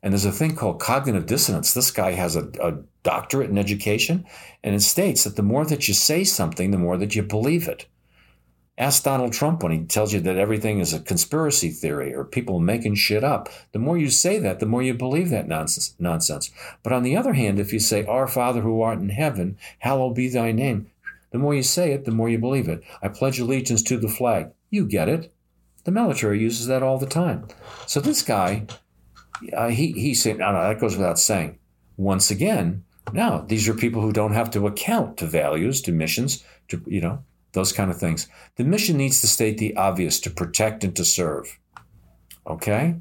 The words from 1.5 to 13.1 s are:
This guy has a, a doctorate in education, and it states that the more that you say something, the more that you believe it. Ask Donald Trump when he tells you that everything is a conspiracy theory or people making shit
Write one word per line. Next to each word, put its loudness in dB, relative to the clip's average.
This 2
guy 0
has 0
a, -2
a -2
doctorate -2
in 2
education, 0
and 0
it 2
states 2
that -4
the 0
more 2
that 0
you 2
say 2
something, 0
the 2
more 0
that -2
you 0
believe 0
it. -10
Ask 0
Donald 2
Trump 0
when 0
he 0
tells 0
you 2
that 0
everything 2
is 0
a -4
conspiracy 0
theory -4
or -8
people -2
making 2
shit 2